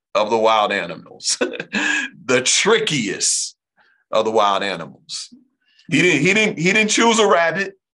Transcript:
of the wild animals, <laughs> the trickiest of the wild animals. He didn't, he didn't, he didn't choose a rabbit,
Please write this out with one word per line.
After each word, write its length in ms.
of 160
the 60
wild 340
animals, 680
<laughs> 880
the 180
trickiest 1120
of 160
the 60
wild 320
animals. 680
He 120
didn't, 200
he 120
didn't, 260
he 140
didn't 160
choose 300
a 80
rabbit, 480